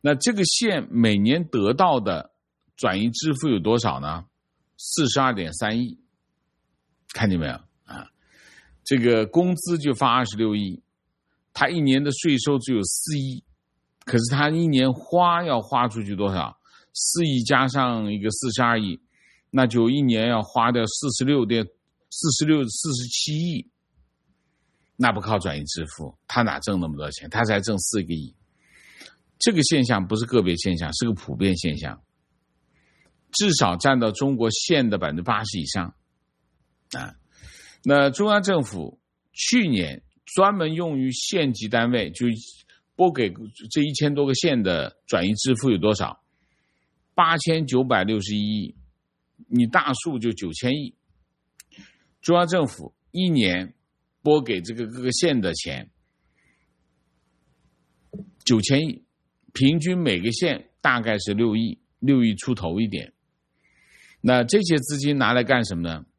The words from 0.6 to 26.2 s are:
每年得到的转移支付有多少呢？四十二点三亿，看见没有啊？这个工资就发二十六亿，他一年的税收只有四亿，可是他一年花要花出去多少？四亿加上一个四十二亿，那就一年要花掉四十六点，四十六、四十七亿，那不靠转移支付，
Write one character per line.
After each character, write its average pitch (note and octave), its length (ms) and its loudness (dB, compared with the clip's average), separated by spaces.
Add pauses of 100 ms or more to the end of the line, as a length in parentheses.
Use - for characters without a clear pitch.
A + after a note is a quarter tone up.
每 A2+ 240 4
年 B2+ 300 2
得 A2 280 0
到 D#3 260 4
的 F#2 340 -4 (420)
转 F#2+ 240 0
移 A#2 120 2
支 D3+ 240 -2
付 D3 140 -2
有 G#2+ 100 2
多 G#2+ 180 2
少 D#2+ 220 -2
呢？ D#2+ 260 -8 (520)
四 - 300 -2
十 B2+ 120 0
二 C3 140 2
点 E2+ 200 -6
三 A2 260 -2
亿， B2 180 -6 (1160)
看 A2 160 0
见 F2+ 100 0
没 D#2 60 -2
有 C2 80 -6 (320)
啊？ - 240 -16 (760)
这 C#3 140 0
个 A#2 280 4
工 F3 300 2
资 E3+ 220 -4
就 C#3+ 160 -2
发 B2 180 2
二 B2 140 2
十 G2+ 100 -8
六 G#2+ 220 0
亿， G2 260 -4 (680)
他 C#3 160 2
一 F3 100 0
年 C#3 240 4
的 C#3+ 80 0
税 C#3 260 0
收 C#3 220 0
只 B2+ 140 -4
有 G#2 100 0
四 D3+ 340 -4
亿， C3 280 -6 (580)
可 - 140 0
是 A2+ 120 2
他 D3 200 2
一 E3 180 2
年 C3 240 4
花 F3 540 0
要 B2+ 160 0
花 B2 260 0
出 G#2+ 160 -6
去 G2 140 -4
多 G2 160 0
少？ D#2 260 -6 (320)
四 - 340 -2
亿 C3 180 2
加 C3 260 4
上 A#2+ 420 0
一 G#2 80 -4
个 G#2+ 100 -2
四 A#2 220 -4
十 B2+ 100 -2
二 A#2 160 2
亿， G2 240 -4 (500)
那 C3 140 4
就 A#2 240 4
一 C#3+ 120 2
年 A#2 260 2
要 A2+ 140 0
花 A#2 280 0
掉 A#2+ 160 2
四 C3+ 320 -4
十 C3 60 -2
六 C3+ 220 2
点， A2+ 200 0 (440)
四 - 280 -4
十 D3+ 80 0
六、 D3+ 220 2
四 C#3 260 -6
十 B2 140 -6
七 - 260 -4
亿， D#3+ 380 -6 (1300)
那 A#2+ 160 2
不 G2+ 80 -2
靠 G#2 180 0
转 D2+ 180 -6
移 D2 60 -8
支 D#2+ 220 -8
付， D2 320 -16 (100)